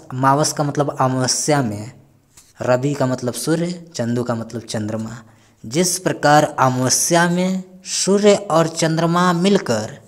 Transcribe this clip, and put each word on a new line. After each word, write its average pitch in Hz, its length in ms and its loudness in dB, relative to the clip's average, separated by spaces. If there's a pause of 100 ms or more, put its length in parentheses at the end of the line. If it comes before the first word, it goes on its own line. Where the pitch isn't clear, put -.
(140)
मावस 135 380 2
का 151 120 -2
मतलब 143 360 -2
अमावस्या 131 600 0
में, 107 300 -6 (680)
रवि 127 320 2
का 131 120 0
मतलब 123 280 -4
सूर्य, 165 380 -2 (220)
चंदु 120 280 -2
का 120 120 -2
मतलब 113 280 -8
चंद्रमा, 110 600 -8 (420)
जिस 160 340 -2
प्रकार 147 460 4
अमावस्या 131 840 2
में 185 340 0 (320)
सूर्य 202 400 4
और 160 340 0
चंद्रमा 165 680 0
मिलकर 170 720 0